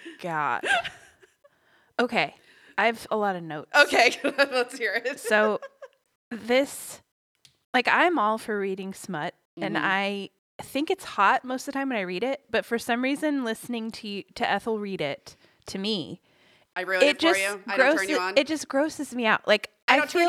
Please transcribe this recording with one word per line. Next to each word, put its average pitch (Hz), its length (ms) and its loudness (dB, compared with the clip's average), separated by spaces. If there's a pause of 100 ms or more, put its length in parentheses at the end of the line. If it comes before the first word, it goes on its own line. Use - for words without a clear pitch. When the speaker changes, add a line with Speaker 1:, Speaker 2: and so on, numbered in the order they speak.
(200)
Speaker 1:
God. 151 500 -2
Speaker 2:
<laughs> - 1300 -8
Speaker 1:
Okay. 214 360 0 (440)
I 202 80 2
have 233 240 -2
a 220 60 0
lot 202 200 0
of 170 60 -10
notes. 156 320 -10
Speaker 2:
Okay, 277 440 6
<laughs> - 60 -4
let's 262 520 0
hear 220 260 -2
it. 277 160 -4
Speaker 1:
So, 214 420 2 (680)
this, 240 720 -2 (720)
like, 247 180 2
I'm 311 280 4
all 214 180 2
for 220 240 -6
reading 196 320 -6
smut, 165 400 -8 (240)
and 170 200 -4
Speaker 2:
Mm-hmm. 160 100 0
Speaker 1:
I 196 420 -2 (320)
think 294 300 -4
it's 370 140 -4
hot 214 380 2
most 254 240 -6
of 285 60 -8
the 269 60 -6
time 277 100 -4
when 254 80 -2
I 202 60 -2
read 180 200 -6
it, 262 280 -2
but 214 160 0
for 233 120 -2
some 240 240 -2
reason, 277 420 0
listening 226 480 -6
to - 160 -14
you, 202 160 -8 (100)
to 240 120 -2
Ethel 214 320 -2
read 196 220 -6
it, - 360 -8 (320)
to 190 100 -8
me, 202 420 -4 (560)
Speaker 2:
I 185 60 -4
ruined 185 220 2
Speaker 1:
it - 20 10
Speaker 2:
it 294 100 4
for - 60 -8
Speaker 1:
just 359 180 4
Speaker 2:
you? 392 260 -2
I - 120 -2
don't 269 180 6
turn - 140 0
you 294 60 2
Speaker 1:
grosses, - 20 2
Speaker 2:
on? 185 180 -2
Speaker 1:
it 277 100 6
just 311 220 -4
grosses 294 460 -2
me 247 100 -2
out. - 240 2
Like, 208 220 2 (180)
Speaker 2:
I 247 60 8
Speaker 1:
I - 20 8
Speaker 2:
don't 294 140 2
turn 349 160 2
Speaker 1:
feel - 20 4